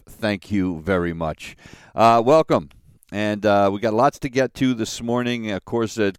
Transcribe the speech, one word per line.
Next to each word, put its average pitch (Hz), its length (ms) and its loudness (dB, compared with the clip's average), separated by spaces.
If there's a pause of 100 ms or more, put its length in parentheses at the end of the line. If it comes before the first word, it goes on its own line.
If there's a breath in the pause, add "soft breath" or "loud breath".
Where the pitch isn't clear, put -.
Thank 104 460 -6
you 90 300 -2
very 87 300 -2
much. 82 440 -8 (400 loud breath)
Uh, 113 280 6
welcome. 135 460 2 (400)
And, 104 340 -4
uh, 101 280 4
we 101 80 -6
got 110 120 0
lots 127 280 0
to 143 80 -8
get 127 260 -2
to 127 180 0
this 113 300 -6
morning. 120 480 -4
Of 95 140 -6
course, 113 340 -4
uh, 101 200 2